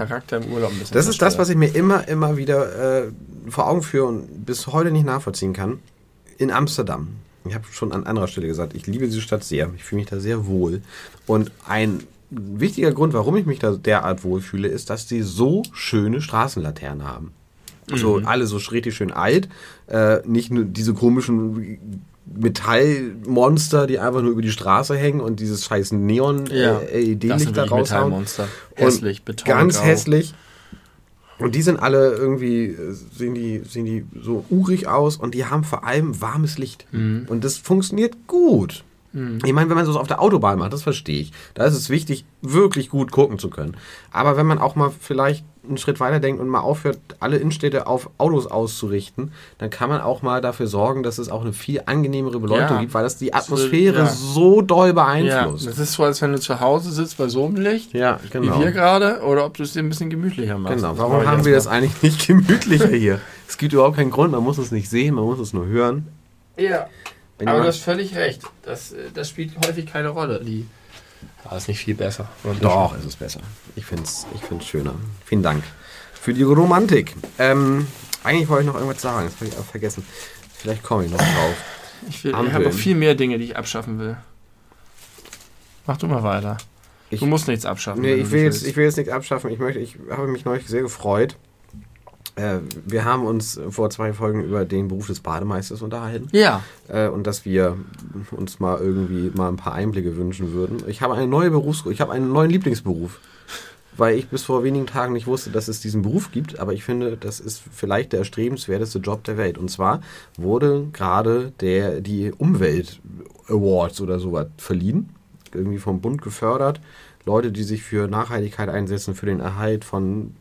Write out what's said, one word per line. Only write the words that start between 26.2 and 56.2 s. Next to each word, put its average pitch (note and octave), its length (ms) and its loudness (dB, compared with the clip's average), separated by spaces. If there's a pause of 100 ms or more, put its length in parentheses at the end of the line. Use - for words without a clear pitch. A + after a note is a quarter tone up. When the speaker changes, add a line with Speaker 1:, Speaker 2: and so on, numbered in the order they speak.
Speaker 1:
Ja, B2+ 320 2
Speaker 2:
äh, D2+ 60 -6 (160)
L-E-D-Licht A2 300 2
Speaker 1:
das - 120 4
sind A2 140 0
Speaker 2:
da - 60 2
Speaker 1:
wirklich G2+ 160 0
Speaker 2:
raushauen. A2 260 2
Speaker 1:
Metallmonster. G2 380 -2 (280)
Speaker 2:
Und - 140 0
Speaker 1:
Hässlich, A2 380 2
Betongrau. A#2 360 -2
Speaker 2:
ganz E3 240 4
hässlich. D3+ 500 4 (1040)
Und A#2 160 -2
die D3 80 0
sind E3 180 4
alle C3+ 360 6
irgendwie, B2 520 0
äh, E2+ 260 -8 (220)
sehen B2 200 -4
die, A2+ 240 -6
sehen A#2 260 -8
die A2 200 -4 (160)
so A2+ 280 -4
urig F#3 380 2
aus D3 300 2
und B2 180 -6
die B2 100 -2
haben C#3+ 180 0
vor - 220 -6
allem B2+ 360 0
warmes D3 360 -2
Licht. - 340 -10
Speaker 1:
Mhm. A2 360 -2
Speaker 2:
Und A2+ 160 -2
das C3+ 140 -2
funktioniert G3+ 580 0 (100)
gut. B3 580 4 (280)
Speaker 1:
Mhm. B2 340 -6
Speaker 2:
Ich C3 80 4
meine, D#3+ 160 4
wenn E3 80 4
man E3+ 80 4
sowas D3 160 2
auf C3+ 60 -4
der C3+ 140 0
Autobahn B2 360 6
macht, F#2 160 0
das C#3+ 100 -6
verstehe - 380 -2
ich. D2+ 100 -10 (220)
Da A#2 120 2
ist D3+ 100 6
es B2 140 -2
wichtig, D3 360 -2 (160)
wirklich D#3 480 2
gut C#3 220 -2
gucken C3+ 260 4
zu F#2 120 -6
können. D#2 260 -8 (360)
Aber C#3+ 260 2
wenn D3+ 80 4
man D#3 140 4
auch - 160 0
mal C#3+ 240 2
vielleicht C#3 440 0 (240)
einen C#3 100 -6
Schritt C#3+ 220 -2
weiter C#3 200 2
denkt C3+ 200 0
und C3 80 -4
mal C3 120 0
aufhört, C#3+ 400 -2 (200)
alle C#3 180 0
Innenstädte C#3+ 500 -2
auf B2+ 320 -2
Autos D3 260 2
auszurichten, A2+ 840 -4 (260)
dann A2 140 -6
kann B2 180 -4
man D3 120 0
auch B2+ 200 -2
mal B2+ 180 0
dafür B2 280 -4
sorgen, A2 340 0
dass A#2+ 160 -4
es A#2+ 120 -8
auch A2+ 120 -4
eine A2+ 120 -4
viel C#3 340 -4
angenehmere C3+ 520 0
Beleuchtung A2+ 360 2
Speaker 1:
Ja. A#2 60 2
Speaker 2:
gibt, A#2+ 120 -4
weil A2 80 2
das A#2+ 160 -2
die C3 140 -4
Speaker 1:
Das - 180 0
würde, C3+ 140 0
Speaker 2:
Atmosphäre D#3 360 4
Speaker 1:
ja. D3+ 60 6
Speaker 2:
so D3 560 6
doll F#3 280 6
Speaker 1:
Ja, F3 40 6
Speaker 2:
beeinflusst. C#3 720 2
Speaker 1:
das A#2 140 -6
ist D3 140 -2
so, D#3+ 100 2
als C#3+ 180 2